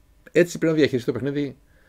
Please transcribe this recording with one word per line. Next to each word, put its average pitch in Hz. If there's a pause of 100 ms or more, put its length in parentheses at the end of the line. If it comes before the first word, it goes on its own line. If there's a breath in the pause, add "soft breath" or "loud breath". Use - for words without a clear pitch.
(320)
έτσι 170
πρέπει 160
να 156
διαχειριστεί 127
το 120
παιχνίδι 139 (320 soft breath)